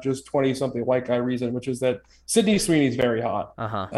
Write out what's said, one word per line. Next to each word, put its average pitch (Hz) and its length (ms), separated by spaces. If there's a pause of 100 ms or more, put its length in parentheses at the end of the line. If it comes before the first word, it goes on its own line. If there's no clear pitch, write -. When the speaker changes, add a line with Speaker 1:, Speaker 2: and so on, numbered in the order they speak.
Speaker 1:
just 135 240
twenty-something 131 580
white 127 220
guy 123 120
reason, 123 360
which 123 140
is 123 140
that 127 200 (240)
Sydney 214 320
Sweeney's 147 380
very 120 260
hot. 104 340
Speaker 2:
Uh-huh. 107 320 (100)